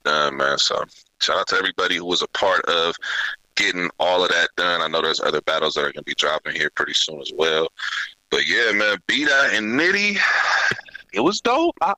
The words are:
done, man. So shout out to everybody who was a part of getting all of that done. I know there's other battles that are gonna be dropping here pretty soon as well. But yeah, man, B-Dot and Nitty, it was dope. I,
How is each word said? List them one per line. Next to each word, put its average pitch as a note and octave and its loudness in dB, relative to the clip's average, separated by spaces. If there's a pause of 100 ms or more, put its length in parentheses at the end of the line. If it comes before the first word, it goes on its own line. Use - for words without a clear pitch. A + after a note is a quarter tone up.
done, D2 0
man. C#2 0
So - 0 (380)
shout D#2+ 0
out F#2+ -2
to G2 0
everybody F#2 0
who F2 -4
was F2 0
a - -4
part F#2 0
of E2+ 0 (600)
getting F2+ -2 (120)
all F2+ 2
of F2 2
that E2+ 2
done. F2 0
I D#2 -2
know D#2+ 0
there's D#2+ 0
other D2+ 0
battles D#2 0
that D2 0
are C#2+ -4
gonna D2 -12
be D2 -8
dropping D2+ -2
here D#2 0
pretty D2 -2
soon D2+ -2
as C#2+ -10
well. D#2+ 2 (600)
But - 0
yeah, G#2+ 2
man, G#2 2 (100)
B-Dot C#3 2
and A2 0
Nitty, G3+ 2 (960)
it G2 -2
was F#3 2
dope. - 2
I, F3+ 2